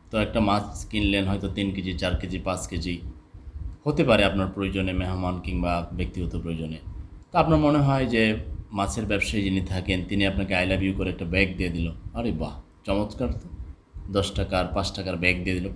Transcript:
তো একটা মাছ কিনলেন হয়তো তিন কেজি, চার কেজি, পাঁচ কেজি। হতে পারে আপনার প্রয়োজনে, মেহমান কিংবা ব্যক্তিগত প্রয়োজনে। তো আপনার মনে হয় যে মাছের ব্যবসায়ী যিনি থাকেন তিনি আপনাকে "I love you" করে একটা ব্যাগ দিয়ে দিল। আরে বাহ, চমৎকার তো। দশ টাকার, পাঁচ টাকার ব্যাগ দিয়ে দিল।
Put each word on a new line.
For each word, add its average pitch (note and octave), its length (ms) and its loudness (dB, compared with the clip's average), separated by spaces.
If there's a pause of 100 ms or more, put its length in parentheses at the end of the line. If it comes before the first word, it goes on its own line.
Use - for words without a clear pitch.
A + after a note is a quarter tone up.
(100)
তো A2+ 80 -2
একটা G#2+ 220 2
মাছ G2+ 460 2
কিনলেন G2+ 420 2
হয়তো G2 200 0
তিন G2 260 -2
কেজি, F#2 240 -4
চার F2+ 180 0
কেজি, F2+ 220 -4
পাঁচ F2+ 300 -4
কেজি। F2 320 -4 (840)
হতে D3+ 200 2
পারে G#2+ 200 6
আপনার F#2+ 240 2
প্রয়োজনে, F#2+ 440 -2
মেহমান F#2 480 -2
কিংবা F2 520 0
ব্যক্তিগত F2 480 -4
প্রয়োজনে। D#2+ 380 -6 (540)
তো F3 60 2
আপনার D#3+ 200 6
মনে D3 200 6
হয় C3+ 280 4
যে A2 300 4 (360)
মাছের G2 340 0
ব্যবসায়ী G2+ 360 0
যিনি F#2+ 180 2
থাকেন F#2 480 0
তিনি G2+ 180 2
আপনাকে F#2+ 280 0
"I F2+ 120 2
love F#2+ 160 2
you" F#2+ 100 2
করে F#2 180 -2
একটা F2+ 140 -6
ব্যাগ F#2 320 2
দিয়ে F2+ 140 -2
দিল। E2 220 -2 (220)
আরে A#2 180 -2
বাহ, D#2 280 -4 (240)
চমৎকার G#2+ 440 -2
তো। - 200 -6 (640)
দশ G2+ 200 2
টাকার, F#2+ 320 0 (100)
পাঁচ F#2+ 180 -2
টাকার F#2 240 -4
ব্যাগ F2+ 260 2
দিয়ে F2+ 180 0
দিল। F#2+ 160 -4